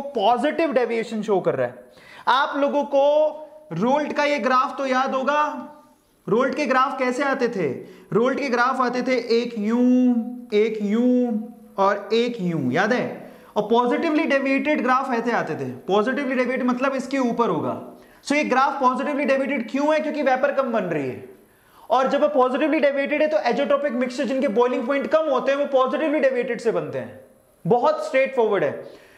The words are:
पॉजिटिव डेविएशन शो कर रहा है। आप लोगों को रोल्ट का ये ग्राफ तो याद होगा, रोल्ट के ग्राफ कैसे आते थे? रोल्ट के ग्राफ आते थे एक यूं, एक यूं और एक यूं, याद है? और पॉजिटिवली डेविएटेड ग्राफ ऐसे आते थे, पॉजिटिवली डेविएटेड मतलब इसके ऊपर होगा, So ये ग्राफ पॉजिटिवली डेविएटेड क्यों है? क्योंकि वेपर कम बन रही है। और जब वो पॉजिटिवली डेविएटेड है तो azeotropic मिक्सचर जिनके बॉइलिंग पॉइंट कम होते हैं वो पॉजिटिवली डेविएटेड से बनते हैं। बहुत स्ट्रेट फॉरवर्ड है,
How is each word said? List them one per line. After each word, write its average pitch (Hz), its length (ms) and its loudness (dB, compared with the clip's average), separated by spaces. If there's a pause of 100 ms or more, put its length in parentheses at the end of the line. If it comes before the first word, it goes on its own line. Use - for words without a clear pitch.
(140)
पॉजिटिव 254 580 0
डेविएशन 226 500 -2
शो 196 180 0
कर 160 140 0
रहा 123 120 -2
है। - 180 -10 (440)
आप 294 280 2
लोगों 277 280 0
को 277 200 2 (680)
रोल्ट 247 400 0
का 294 120 0
ये 294 140 0
ग्राफ 254 400 0
तो 277 80 -4
याद 262 280 0
होगा, 285 280 0 (840)
रोल्ट 240 280 0
के 294 120 -2
ग्राफ 262 320 0
कैसे 254 260 -2
आते 254 240 0
थे? 185 200 -2 (440)
रोल्ट 247 260 2
के 277 100 -4
ग्राफ 247 320 0
आते 247 220 -2
थे 254 140 0 (260)
एक 240 160 -6
यूं, 247 560 4 (400)
एक 214 280 2
यूं 233 580 2 (380)
और 202 340 0
एक 233 280 0
यूं, 160 320 -2
याद 196 200 2
है? - 360 -4 (280)
और 208 140 -2
पॉजिटिवली 294 540 2
डेविएटेड 269 580 0
ग्राफ 254 320 0
ऐसे 233 180 -2
आते 160 220 -2
थे, 131 160 -8 (160)
पॉजिटिवली 247 480 0
डेविएटेड 254 320 -2
मतलब 247 280 0
इसके 269 240 -4
ऊपर 233 300 0
होगा, 131 240 -2 (520)
So - 80 -2
ये 294 120 2
ग्राफ 269 360 0
पॉजिटिवली 269 440 0
डेविएटेड 269 460 0
क्यों 294 240 2
है? 302 60 2
क्योंकि 302 220 -4
वेपर 254 300 2
कम 254 200 -2
बन 214 120 0
रही 156 240 -4
है। - 300 -12 (520)
और 262 180 4
जब 285 140 2
वो 294 60 4
पॉजिटिवली 277 520 2
डेविएटेड 277 420 0
है 302 60 2
तो 311 100 0
azeotropic 277 520 0
मिक्सचर 247 340 -2
जिनके 262 240 0
बॉइलिंग 240 380 0
पॉइंट 277 200 -2
कम 311 160 2
होते 269 300 0
हैं 277 60 0
वो 285 80 0
पॉजिटिवली 285 540 2
डेविएटेड 247 400 0
से 226 100 0
बनते 151 280 -4
हैं। 117 220 -12 (460)
बहुत 247 400 2
स्ट्रेट 262 300 0
फॉरवर्ड 208 280 2
है, 131 200 -4 (340)